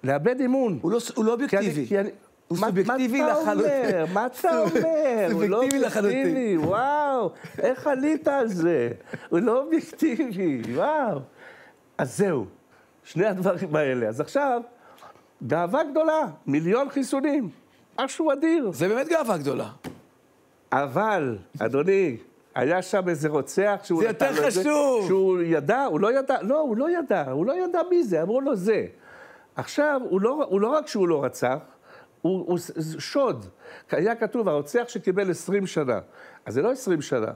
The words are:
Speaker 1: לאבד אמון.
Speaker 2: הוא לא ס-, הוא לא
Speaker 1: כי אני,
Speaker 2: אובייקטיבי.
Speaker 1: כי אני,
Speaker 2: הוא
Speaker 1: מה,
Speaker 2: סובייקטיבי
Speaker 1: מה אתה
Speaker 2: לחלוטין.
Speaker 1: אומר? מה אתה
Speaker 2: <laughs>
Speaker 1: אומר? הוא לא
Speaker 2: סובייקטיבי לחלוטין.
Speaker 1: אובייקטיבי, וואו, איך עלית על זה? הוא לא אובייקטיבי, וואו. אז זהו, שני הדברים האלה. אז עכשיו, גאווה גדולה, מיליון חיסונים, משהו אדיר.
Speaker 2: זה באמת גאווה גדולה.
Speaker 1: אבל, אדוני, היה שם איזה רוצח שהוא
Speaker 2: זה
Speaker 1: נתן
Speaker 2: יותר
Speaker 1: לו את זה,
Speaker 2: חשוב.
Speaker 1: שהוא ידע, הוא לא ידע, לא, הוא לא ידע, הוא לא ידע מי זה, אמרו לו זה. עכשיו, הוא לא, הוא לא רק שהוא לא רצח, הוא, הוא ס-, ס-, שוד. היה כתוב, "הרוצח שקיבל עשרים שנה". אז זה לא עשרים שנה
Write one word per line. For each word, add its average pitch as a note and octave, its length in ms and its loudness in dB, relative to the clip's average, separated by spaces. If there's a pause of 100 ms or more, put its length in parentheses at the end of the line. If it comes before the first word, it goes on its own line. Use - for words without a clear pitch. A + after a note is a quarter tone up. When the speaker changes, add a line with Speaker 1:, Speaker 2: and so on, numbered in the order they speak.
Speaker 1:
לאבד D3+ 380 0
אמון. B3 400 0
Speaker 2:
הוא E3 100 0
לא A#3 80 2
ס-, A#3 160 -8
הוא A3 100 2
לא A#3 120 2 (120)
Speaker 1:
כי G3 80 2
אני, G3+ 120 0
Speaker 2:
אובייקטיבי. D3 180 -4
Speaker 1:
כי G3+ 120 0
אני, G3+ 100 -2 (380)
Speaker 2:
הוא E3+ 120 -4
Speaker 1:
מה, G#3+ 80 2
Speaker 2:
סובייקטיבי A#3+ 540 0
Speaker 1:
מה - 100 4
אתה G3+ 100 2
Speaker 2:
לחלוטין. C#4+ 440 0
Speaker 1:
אומר? F3 280 0
מה G#3 120 0
אתה E4 340 0
Speaker 2:
<laughs> - 0 -
Speaker 1:
אומר? D#4 720 2
הוא E3 120 0
לא G3 120 2
Speaker 2:
סובייקטיבי C4+ 300 2
לחלוטין. G#3 420 0
Speaker 1:
אובייקטיבי, A#3+ 300 0
וואו, B3 720 0 (300)
איך B3+ 280 -2
עלית D4 400 0
על C#4 200 0
זה? E3 420 0 (400)
הוא F3 100 2
לא A#3+ 240 2
אובייקטיבי, A#3+ 1000 -2 (140)
וואו. A#3 440 0 (800)
אז - 200 -4
זהו, F3 280 0 (580)
שני E3+ 220 -2
הדברים F3+ 500 -2
האלה. C3 320 2
אז A2+ 140 -4
עכשיו, B3+ 400 0 (840)
גאווה F3 360 0
גדולה, D#4 380 2 (260)
מיליון F3 420 2
חיסונים, C#4 600 0 (500)
משהו D4 320 0
אדיר. C#4+ 400 2
Speaker 2:
זה D3+ 160 -2
באמת A#3+ 200 0
גאווה C#4+ 300 0
גדולה. B2+ 320 -4 (1000)
Speaker 1:
אבל, C#3 680 0 (220)
אדוני, C#3+ 580 2 (380)
היה E3 260 0
שם F#3 280 0
איזה D3+ 200 0
רוצח F#3+ 540 0
שהוא E3 200 0
Speaker 2:
זה A3+ 60 2
Speaker 1:
נתן - 200 0
Speaker 2:
יותר C#4 120 0
Speaker 1:
לו D4 60 4
את A#3 60 2
זה, F#3 80 2
Speaker 2:
חשוב. C#4+ 460 2
Speaker 1:
שהוא F#3 340 2
ידע, E3 440 2
הוא D#3+ 140 0
לא A#3 200 4
ידע, C4 220 0
לא, B3 180 2
הוא B3+ 180 0
לא C#4+ 120 0 (100)
ידע, F3+ 320 0
הוא D3 140 0
לא C4 80 0
ידע F4+ 260 -2 (100)
מי F4 140 4
זה, F3 180 0
אמרו G#3+ 200 0
לו C4+ 140 0
זה. F#3 300 0 (680)
עכשיו, C#4+ 540 0
הוא F#3+ 120 2
לא, C4 280 0
הוא G3 120 2
לא G#3+ 60 2
רק D4+ 200 0
שהוא F#3+ 200 0
לא D3+ 160 2
רצח, B2+ 340 -2 (640)
הוא, F#3 260 0
הוא F3 100 2
ס-, - 220 -8
ס-, D#3+ 200 -6
שוד. E3+ 460 -2 (460)
היה G3 240 0
כתוב, A#3 340 -2
"הרוצח D3 380 0
שקיבל F#3+ 440 -2
עשרים F#3 360 -2
שנה". B2+ 320 0 (460)
אז G2 80 -8
זה B2+ 80 2
לא G#3+ 100 2
עשרים F#3 300 0
שנה A2+ 340 -2